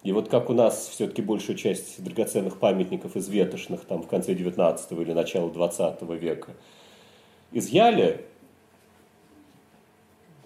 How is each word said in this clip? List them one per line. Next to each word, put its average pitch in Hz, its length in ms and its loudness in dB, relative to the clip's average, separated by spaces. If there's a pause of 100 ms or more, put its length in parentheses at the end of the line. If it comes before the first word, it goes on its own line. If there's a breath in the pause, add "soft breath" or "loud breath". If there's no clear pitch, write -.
И 95 80 -2
вот 107 180 0
как 123 200 4
у 123 40 2
нас 113 340 4
всё-таки 107 340 -4
большую 101 360 -2
часть - 460 -4
драгоценных 98 560 -2
памятников 92 560 0
из 92 120 -4
ветошных, - 580 -2
там, 85 180 -6
в - 40 -14
конце 92 280 -2
девятнадцатого 87 680 0
или 82 120 -4
начала 85 360 0
двадцатого 85 640 -2
века 82 400 -6 (1000 soft breath)
изъяли, 127 760 4 (2250)